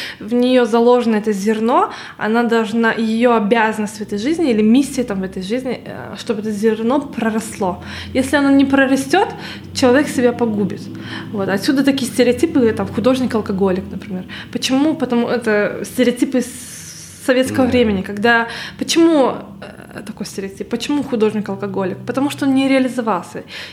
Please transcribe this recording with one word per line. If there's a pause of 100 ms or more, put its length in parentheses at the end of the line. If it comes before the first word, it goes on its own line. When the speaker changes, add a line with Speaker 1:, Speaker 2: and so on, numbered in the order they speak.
(200)
Speaker 1:
в
неё
заложено
это
зерно, (280)
она
должна,
её
обязанность
в
этой
жизни
или
миссия
там
в
этой
жизни,
э,
чтобы
это
зерно
проросло. (320)
Если
оно
не
прорастёт, (460)
человек
себя
погубит. (500)
Вот.
Отсюда
такие
стереотипы,
там,
художник-алкоголик,
например. (280)
Почему?
Потому
это
стереотипы
с (800)
советского
Speaker 2:
Да.
Speaker 1:
времени,
когда, (320)
почему, (280)
э,
такой
стереотип,
почему
художник-алкоголик?
Потому
что
он
не
реализовался. (300)